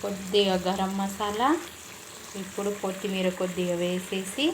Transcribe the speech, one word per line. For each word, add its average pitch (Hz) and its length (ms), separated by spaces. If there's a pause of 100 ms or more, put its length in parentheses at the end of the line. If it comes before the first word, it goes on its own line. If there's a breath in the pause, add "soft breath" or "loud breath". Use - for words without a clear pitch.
కొద్దిగా 196 520 (120)
గరం 190 340
మసాలా, 208 500 (920)
ఇప్పుడు 202 280 (120)
కొత్తిమీర 190 460 (120)
కొద్దిగా 180 420
వేసేసి 185 720